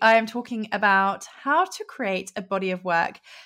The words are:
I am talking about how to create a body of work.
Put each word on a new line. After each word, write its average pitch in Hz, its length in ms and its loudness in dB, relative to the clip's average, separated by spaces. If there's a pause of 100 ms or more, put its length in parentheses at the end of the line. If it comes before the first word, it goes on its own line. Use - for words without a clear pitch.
I 226 140 8
am 220 100 0
talking 233 440 -8
about 196 540 2
how 311 400 0
to 370 200 -10
create 190 500 -6
a 202 80 -8
body 190 260 -4
of 180 140 -6
work. 175 360 0 (260)